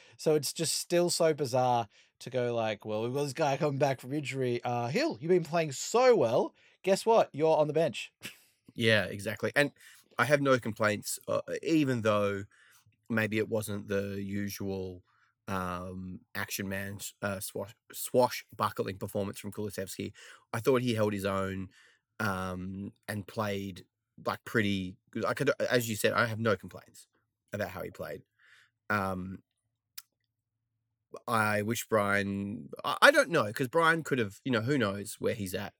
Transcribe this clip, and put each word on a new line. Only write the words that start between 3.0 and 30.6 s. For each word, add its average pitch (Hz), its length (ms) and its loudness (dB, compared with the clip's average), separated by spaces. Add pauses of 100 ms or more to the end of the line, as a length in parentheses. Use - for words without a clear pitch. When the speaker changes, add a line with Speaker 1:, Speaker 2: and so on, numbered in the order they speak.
Speaker 1:
we've 123 100 -4
got 143 100 0
this 139 100 -6
guy 139 240 0
coming 143 220 0
back 139 220 2
from 127 120 -10
injury. 131 500 -2
Uh, 120 240 -2
Hill, 233 320 -2
you've 156 100 -4
been 180 140 4
playing 156 300 -2
so 247 420 4
well. 139 380 2 (300)
Guess 190 220 2
what? 220 280 6
You're 156 240 4
on 151 100 4
the 151 60 -4
bench." 151 380 0 (100)
<laughs> - 100 -14 (440)
Speaker 2:
Yeah, 110 280 6
exactly. 101 520 -4
And 143 160 4 (460)
I 120 80 4
have 143 160 4
no 131 160 4
complaints, 107 680 -2
uh, 110 140 0 (200)
even 135 400 2
though 104 440 2 (640)
maybe 110 280 2
it 110 100 2
wasn't 104 400 -4
the 101 360 -2
usual, 98 800 -6 (440)
um, 92 760 -6 (120)
action 98 360 -6
man, 98 280 -6 (240)
uh, 101 180 -4
swash-, 101 360 -10 (160)
swashbuckling 113 1040 -2
performance 101 420 -6
from 104 120 -12
Kulusevski. 101 600 -8 (420)
I 117 60 -2
thought 123 220 4
he 123 140 0
held 107 180 2
his 98 120 -4
own, 95 440 -2 (500)
um, 95 760 -4 (140)
and 104 200 -8
played, 98 580 -6 (400)
like, 98 180 -2
pretty 101 520 0 (160)
good. 110 140 -6
I 117 100 -2
could, 135 160 0 (180)
as 120 180 2
you 113 80 -2
said, 107 180 2
I 107 120 4
have 110 140 -4
no 110 160 2
complaints - 520 -14 (460)
about 101 160 -4
how 87 140 -8
he 87 80 -8
played. 78 320 -10 (640)
Um, 95 540 -2 (1800)